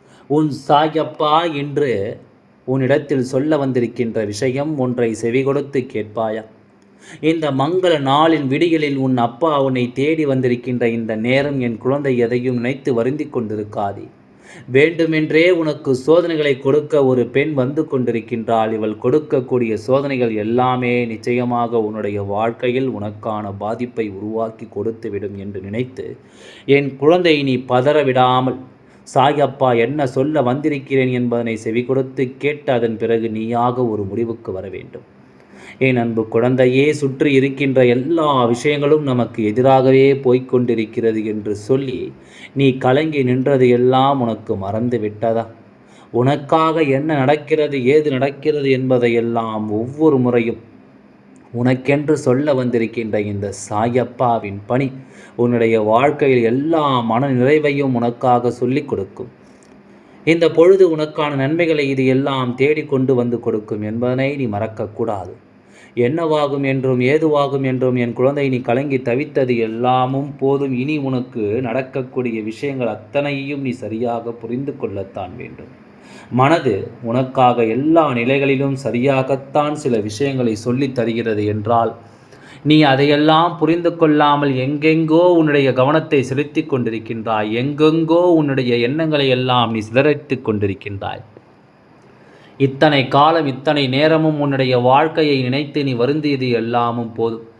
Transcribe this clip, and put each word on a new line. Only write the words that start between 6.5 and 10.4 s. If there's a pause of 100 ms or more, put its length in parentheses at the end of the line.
இந்த
மங்கள
நாளின்
விடியலில்
உன்
அப்பா
உன்னை
தேடி
வந்திருக்கின்ற